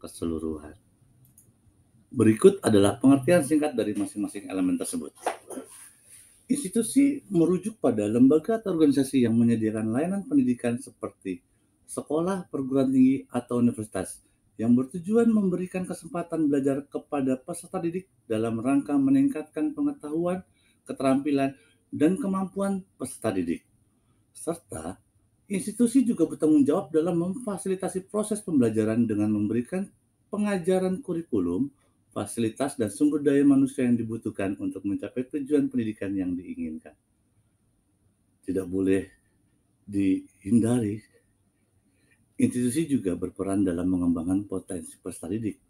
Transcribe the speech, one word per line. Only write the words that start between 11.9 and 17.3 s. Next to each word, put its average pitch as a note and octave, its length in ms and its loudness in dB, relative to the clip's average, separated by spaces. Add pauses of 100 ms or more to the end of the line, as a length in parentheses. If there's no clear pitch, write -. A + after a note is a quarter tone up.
perguruan C3+ 400 0
tinggi, C3 400 4
atau A#2+ 320 -2
universitas, G#2+ 560 -2 (400)
yang - 160 4
bertujuan A#3 560 2
memberikan F#3 560 0
kesempatan D#3+ 640 -4
belajar C#3 400 0
kepada C3+ 480 -2